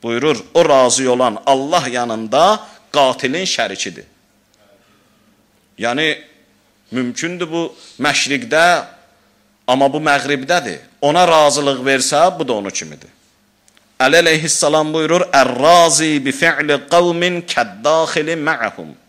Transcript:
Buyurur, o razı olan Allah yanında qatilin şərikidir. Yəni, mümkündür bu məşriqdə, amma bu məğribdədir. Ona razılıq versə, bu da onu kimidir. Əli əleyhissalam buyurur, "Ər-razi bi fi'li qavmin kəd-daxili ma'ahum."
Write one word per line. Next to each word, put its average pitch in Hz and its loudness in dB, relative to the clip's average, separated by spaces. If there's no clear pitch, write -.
Buyurur, 117 -2
o - 4
razı 131 4
olan 123 0
Allah 139 0
yanında 123 0
qatilin 135 0
şərikidir. 98 -6
Yəni, 143 -2
mümkündür 156 -6
bu 165 -6
məşriqdə, 143 0
amma 135 2
bu 151 -4
məğribdədir. 139 -2
Ona 165 2
razılıq 143 2
versə, 135 2
bu 151 -4
da 123 -2
onu 101 -4
kimidir. - -14
Əli 135 4
əleyhissalam 156 2
buyurur, 160 0
"Ər-razi 151 2
bi 135 -2
fi'li 147 -2
qavmin 175 0
kəd-daxili 156 -2
ma'ahum." 117 -6